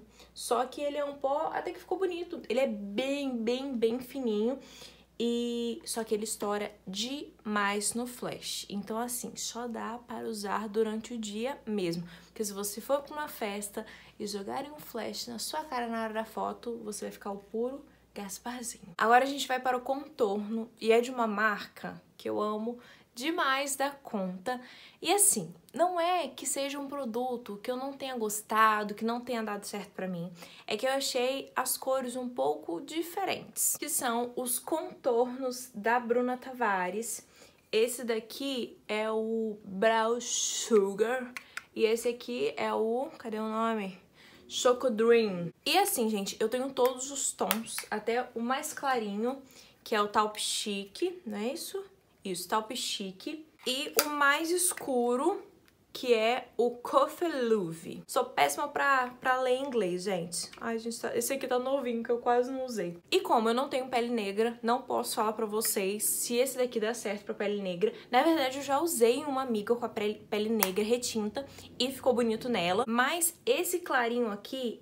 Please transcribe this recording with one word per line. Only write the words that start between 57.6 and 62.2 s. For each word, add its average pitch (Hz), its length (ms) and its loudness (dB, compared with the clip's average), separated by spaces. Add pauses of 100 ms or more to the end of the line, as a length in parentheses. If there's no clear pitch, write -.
Sou - 180 4
péssima 285 420 2
pra, 277 400 2 (120)
pra 254 220 2
ler 254 160 4
inglês, 214 460 0
gente. 175 460 -2 (100)
Ai, 226 180 -4
gente, 226 240 -6
tá... - 140 -4
esse 240 180 2
aqui 269 140 -2
tá 247 100 2
novinho, 247 460 0
que 240 80 -2
eu 233 80 2
quase 247 320 4